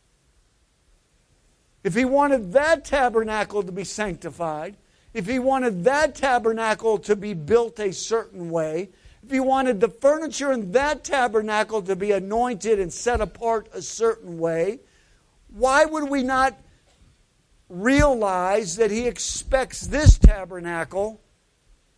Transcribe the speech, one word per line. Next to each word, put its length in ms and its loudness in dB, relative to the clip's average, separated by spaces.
If 100 -2
he 120 2
wanted 480 0
that 320 2
tabernacle 760 -2
to 100 -10
be 120 -8
sanctified, 920 -8
if 140 -8
he 100 -2
wanted 460 0
that 320 2
tabernacle 840 0
to 160 -2
be 200 -6
built 440 0
a 140 -4
certain 560 -6
way, 400 -4
if 80 -20
he 100 0
wanted 400 0
the 100 2
furniture 640 0
in 200 -4
that 320 0
tabernacle 800 0
to 120 -2
be 180 0
anointed 640 0
and 120 -4
set 300 -2
apart 520 -4
a 100 -12
certain 560 -4
way, 400 -2
why 360 4
would 240 -2
we 140 0
not 360 0
realize 1080 0
that 120 2
he 180 -2
expects 720 -4
this 360 6
tabernacle 1040 2